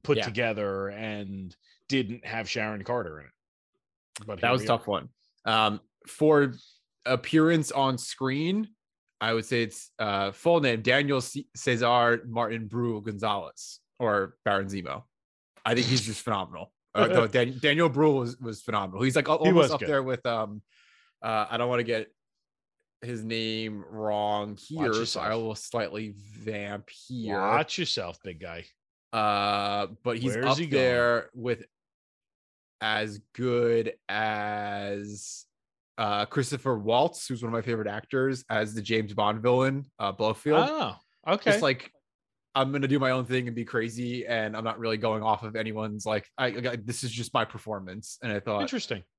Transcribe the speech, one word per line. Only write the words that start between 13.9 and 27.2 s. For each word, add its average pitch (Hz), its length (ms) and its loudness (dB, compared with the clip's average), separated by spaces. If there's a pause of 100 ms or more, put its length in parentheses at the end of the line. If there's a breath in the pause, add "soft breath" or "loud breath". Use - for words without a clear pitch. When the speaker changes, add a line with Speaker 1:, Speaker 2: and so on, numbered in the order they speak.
Speaker 2:
or 104 460 0
Baron 98 240 2
Zemo. 90 340 -6 (640)
I 117 80 2
think 117 140 2
he's 123 140 2
just 107 200 -6
phenomenal. 92 500 -4 (220)
Uh, 147 120 4
Speaker 1:
<laughs> - 40 2
Speaker 2:
no, 117 160 6
Dan-, 123 320 2
Daniel 151 300 4
Bru 143 320 4
was, 123 180 -4
was 113 240 -10
phenomenal. 98 400 -2
He's, 131 140 4
like, 147 120 2
al-, 156 100 2
Speaker 1:
He 156 100 4
Speaker 2:
almost 170 160 8
Speaker 1:
was 127 80 2
Speaker 2:
up 139 80 -2
Speaker 1:
good. - 80 -2
Speaker 2:
there 139 160 2
with, 127 220 -4
um, 110 360 -2 (600 soft breath)
uh, 110 280 0
I 117 60 -2
don't 120 120 2
wanna 123 140 2
get 113 260 -2 (920)
his 117 240 -8
name 110 680 -4
wrong 104 600 0
Speaker 1:
Watch 104 180 -14
Speaker 2:
here, 147 240 -2
so 110 80 2
Speaker 1:
yourself. 113 260 -2
Speaker 2:
I 107 80 0
will 113 220 -2
slightly 107 600 -4
vamp 104 720 -10
here. 107 500 -6